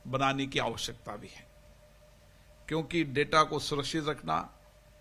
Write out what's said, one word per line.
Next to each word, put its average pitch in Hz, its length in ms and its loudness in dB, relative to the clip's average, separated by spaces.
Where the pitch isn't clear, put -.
बनाने 135 400 2
की 139 120 -2
आवश्यकता 117 580 -4
भी 95 120 -14
है, - 180 -20
क्योंकि 160 360 0
data 147 380 4
को 147 160 2
सुरक्षित 147 460 -2
रखना, 156 460 -2